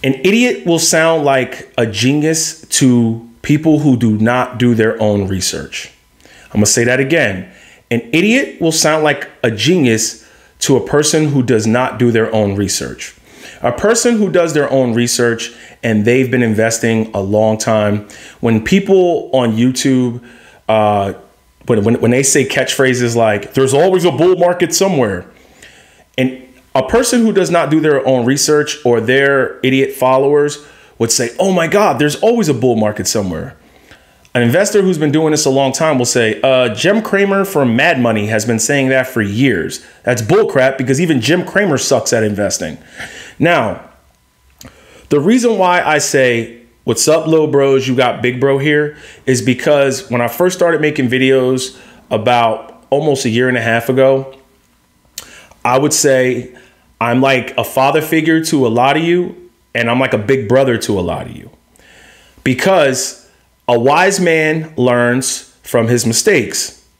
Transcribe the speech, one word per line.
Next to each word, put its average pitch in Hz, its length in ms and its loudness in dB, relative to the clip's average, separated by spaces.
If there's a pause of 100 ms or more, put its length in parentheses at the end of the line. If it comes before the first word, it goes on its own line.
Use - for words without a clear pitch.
An 131 120 0
idiot 226 520 0
will 165 140 2
sound 165 440 0
like 135 540 -2
a 120 80 0
genius 147 840 -2
to 117 540 2 (180)
people 151 360 2
who 143 180 2
do 107 220 0
not 120 400 0
do 120 160 2
their 110 260 0
own 104 280 0
research. 90 640 -8 (540)
I'm - 80 -20
gonna 104 120 2
say - 160 0
that 123 160 2
again. 135 500 -2 (440)
An 120 80 0 (120)
idiot 214 480 0
will 165 120 0
sound 156 320 0
like 143 260 -2 (140)
a 113 80 0
genius 117 760 0 (340)
to 135 140 2
a - 80 0
person 151 440 0
who 139 120 0
does 113 280 0
not 120 320 -2
do 120 100 4
their 113 240 0
own 101 220 0
research. 92 580 -6 (480)
A 120 80 0
person 233 460 0
who 208 120 0
does 170 260 0
their 147 180 0
own 127 200 2
research 120 600 -2 (320)
and 107 200 2
they've 123 280 2
been 123 100 2
investing 113 720 0
a 104 60 -2
long 107 380 0
time, 104 500 -2 (320)
when 113 240 0
people 190 680 2
on 123 200 0
YouTube, 127 680 0 (480)
uh, 104 440 2 (540)
when, 107 180 2
when, 117 160 2
when 117 100 2
they 127 120 2
say 135 260 2
catchphrases 123 680 0
like, 107 380 0
"There's 135 220 0
always 175 300 2
a 175 60 4
bull 165 240 2
market 175 400 0
somewhere," 127 520 0 (920)
and 131 240 -4 (320)
a 131 80 2
person 247 380 0
who 220 120 2
does 180 180 0
not 165 200 0
do 156 80 2
their 151 260 2
own 127 200 0
research 147 600 0
or 120 160 2
their 135 640 0
idiot 131 300 0
followers 139 720 0 (340)
would 113 140 0
say, 120 260 -2
"Oh 190 140 0
my 170 160 0
God, 170 320 0
there's 147 160 0
always 220 320 0
a 143 60 2
bull 120 220 0
market 107 300 -2
somewhere." 80 500 -6 (760)
An 123 80 2
investor 196 400 2
who's 185 160 0
been 151 140 0
doing 156 180 0
this 147 140 0
a 139 60 2
long 135 200 0
time 156 280 0
will 123 80 0
say, 110 360 0
"Uh, 127 280 2
Jim 190 320 0
Cramer 196 420 0
from 139 320 0
Mad 147 240 0
Money 110 260 0
has 110 200 -2
been 117 120 0
saying 135 300 0
that 131 180 0
for 123 160 -4
years." 104 600 -2 (180)
That's 117 200 -2
bullcrap, 135 540 2
because 135 240 -2
even 160 200 0
Jim 147 240 0
Cramer 180 340 -2
sucks - 340 -2
at 113 120 0
investing. 95 540 -4 (600)
Now, 139 440 0 (1300)
the 147 100 2
reason 226 360 2
why 180 260 2
I 151 160 0
say, 123 580 0 (280)
"What's - 220 -2
up, 156 200 2
little 160 200 2
bros? 135 400 2
You 127 80 -2
got 120 280 0
Big 123 180 -2
Bro 139 180 0
here," 147 380 -2 (300)
is 123 160 0
because 135 680 0
when 120 100 -2
I 120 80 0
first 180 280 -2
started 165 240 0
making 147 280 -2
videos 131 680 0 (340)
about 117 800 0
almost 139 360 0
a - 20 2
year 120 200 0
and 123 80 0
a 117 40 -2
half 117 280 -2
ago, 135 460 2 (1300)
I 123 140 2
would 147 140 0
say 127 580 0 (500)
I'm 120 200 0
like 131 380 0
a 113 60 -4
father 143 360 0
figure 160 460 0
to 135 200 0
a - 20 2
lot 123 280 2
of 160 80 -2
you, 175 320 -2 (380)
and 117 160 -2
I'm 123 100 0
like 131 140 0
a 123 40 0
big 113 300 -2
brother 123 300 2
to 101 200 -2
a 90 40 -2
lot 85 240 -6
of - 100 -18
you. - 140 -20 (920)
Because 135 840 0 (400)
a 120 100 2
wise 165 400 2
man 160 580 0
learns 123 840 -2
from 113 260 0
his 120 180 0
mistakes. 117 760 -2 (180)